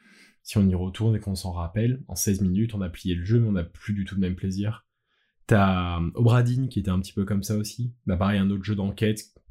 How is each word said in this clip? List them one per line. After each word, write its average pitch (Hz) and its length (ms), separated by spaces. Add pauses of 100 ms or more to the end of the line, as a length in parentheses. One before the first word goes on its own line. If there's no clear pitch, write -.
(420)
si - 160
on 98 100
y 92 80
retourne 92 400
et 101 40
qu'on 95 160
s'en 92 160
rappelle, 107 560
en 92 80
seize 98 260
minutes, 101 320
on 101 80
a 90 80
plié 90 240
le 87 100
jeu, 113 160
mais 117 80
on 104 60
n'a 87 100
plus - 300
du 98 100
tout 95 120
le 98 60
même 90 140
plaisir. 98 500 (600)
T'as, 92 560
euh, 85 140
Obra 120 280
Dinn, 127 240
qui 110 120
était 95 100
un 92 100
petit - 140
peu 101 100
comme 98 200
ça 107 120
aussi. 117 400 (100)
Bah, 92 120
pareil, 98 220
un 98 100
autre 98 160
jeu 107 100
d'enquête. 101 460 (300)